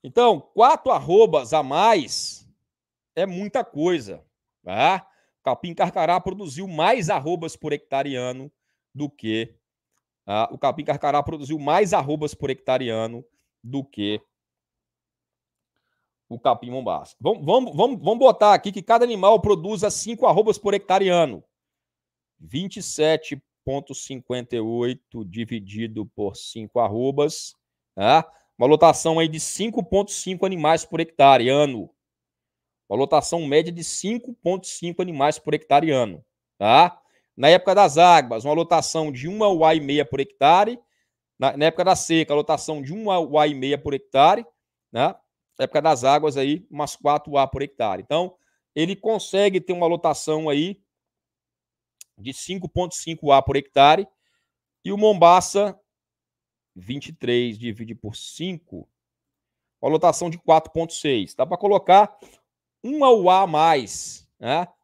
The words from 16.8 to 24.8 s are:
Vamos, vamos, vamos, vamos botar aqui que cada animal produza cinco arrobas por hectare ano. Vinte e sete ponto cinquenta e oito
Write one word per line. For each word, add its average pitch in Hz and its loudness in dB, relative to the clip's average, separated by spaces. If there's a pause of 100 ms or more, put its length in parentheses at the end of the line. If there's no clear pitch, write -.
Vamos, 170 -4
vamos, 196 0
vamos, 220 0
vamos 202 -2
botar 208 6
aqui 196 0
que 190 -12
cada 233 2
animal 208 4
produza 202 -2
cinco 226 -4
arrobas 208 2
por 202 -2
hectare 190 0
ano. 156 0 (960)
Vinte 151 -10
e 185 -12
sete 156 -2 (220)
ponto 139 -8
cinquenta 123 -10
e 117 -2
oito 120 -6